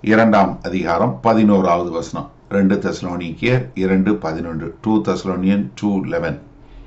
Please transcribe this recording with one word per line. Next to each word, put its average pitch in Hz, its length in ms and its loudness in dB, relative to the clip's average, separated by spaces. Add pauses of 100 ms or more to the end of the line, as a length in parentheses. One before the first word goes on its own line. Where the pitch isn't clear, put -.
இரண்டாம் 107 600 4
அதிகாரம், 90 580 -2
பதினோராவது 95 680 4
வசனம். 82 400 -8 (180)
ரெண்டு 98 260 2
தெசலோனிக்கேயர் 90 960 -2
இரண்டு 95 420 2
பதினொன்று, 82 680 -8
two 107 200 2
Thessalonian 95 720 -2
two 98 280 -2
eleven. 82 380 -4 (460)